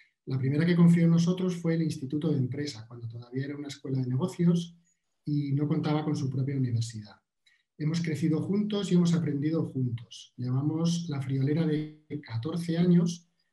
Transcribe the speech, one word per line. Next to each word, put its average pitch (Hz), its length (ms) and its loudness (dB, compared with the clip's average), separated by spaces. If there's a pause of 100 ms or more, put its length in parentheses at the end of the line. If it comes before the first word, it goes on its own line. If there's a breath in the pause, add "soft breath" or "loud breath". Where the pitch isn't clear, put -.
(280 soft breath)
La 135 100 -4
primera 139 260 0
que 175 120 4
confió 170 300 8
en 170 40 6
nosotros 175 460 2
fue 165 180 -2
el 165 80 0
Instituto 151 480 -2
de 139 80 0
Empresa, 139 500 -4
cuando 120 200 -14
todavía 123 380 -8
era 143 120 -8
una 143 120 -10
escuela 131 280 -6
de 131 80 -2
negocios 170 720 0 (480)
y 143 280 -2
no 147 140 0
contaba 151 380 0
con 147 100 -2
su 127 140 -2
propia 135 260 -4
universidad. 113 600 -4 (640 soft breath)
Hemos 156 220 -2
crecido 156 420 0
juntos 202 480 -2
y 180 40 6
hemos 170 200 4
aprendido 147 500 0
juntos. - 720 -6
Llevamos 151 720 -2
la 135 100 -4
friolera 135 460 0
de 151 400 -4 (160)
catorce 160 560 -4
años 175 500 4 (260)